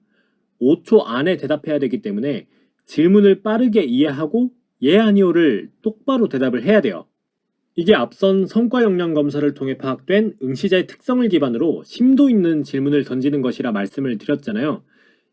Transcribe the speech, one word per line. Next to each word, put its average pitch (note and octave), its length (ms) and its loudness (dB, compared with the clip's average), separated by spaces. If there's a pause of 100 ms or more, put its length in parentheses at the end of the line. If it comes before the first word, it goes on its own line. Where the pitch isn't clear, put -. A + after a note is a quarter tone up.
(580)
오 C3 240 2
초 A3 200 4
안에 C#3+ 340 -2
대답해야 D3 420 -4
되기 B2+ 220 -4
때문에 G#2+ 460 -6 (400)
질문을 G3 560 4
빠르게 A3 400 0
이해하고 D3+ 680 -2 (320)
예, E3 160 4
아니오를 E3+ 720 2 (120)
똑바로 A#3 460 -2
대답을 B2 340 -2
해야 G3+ 180 4
돼요. F#2+ 260 -4 (720)
이게 F3+ 180 4
앞선 F#3+ 520 0
성과 A#3 380 0
역량 F3 300 0
검사를 D3 400 0
통해 C3+ 220 -6
파악된 F3+ 640 -2
응시자의 F3 440 -2
특성을 B3+ 420 -4
기반으로 C3+ 560 0
심도 C4+ 460 2
있는 E3+ 320 2
질문을 C#3+ 420 -2
던지는 C3+ 380 -2
것이라 B2 300 -4
말씀을 G#2 460 -4
드렸잖아요. C3+ 640 -6 (480)